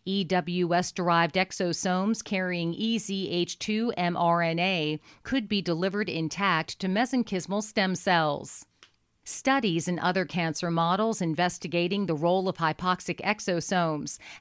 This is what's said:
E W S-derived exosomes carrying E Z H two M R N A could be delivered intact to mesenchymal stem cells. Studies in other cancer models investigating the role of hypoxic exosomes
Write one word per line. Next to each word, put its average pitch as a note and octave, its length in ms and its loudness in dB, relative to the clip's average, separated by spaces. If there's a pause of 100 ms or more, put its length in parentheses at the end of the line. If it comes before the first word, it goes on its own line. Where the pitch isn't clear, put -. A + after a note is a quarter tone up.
E G3 200 0
W F3 500 0
S-derived E3+ 580 2
exosomes F#3 880 0
carrying F3+ 520 -2
E A3 240 0
Z F#3+ 320 -4
H E3+ 260 -2
two A3 400 -2
M F3 180 0
R E3+ 280 2
N E3 160 0
A D#3+ 400 0 (240)
could B3 260 -2
be G3+ 100 0
delivered F#3 480 0
intact E3 720 -2
to F#3+ 100 -4
mesenchymal G#3 760 0
stem F#3+ 320 0
cells. E3 680 0 (640)
Studies A3 640 0
in F3 120 0
other F3 260 2
cancer E3+ 460 -2
models F#3+ 500 2
investigating F3 840 0
the E3 80 0
role F3+ 340 2
of F3+ 80 -2
hypoxic E3+ 640 -2
exosomes E3+ 960 -2 (240)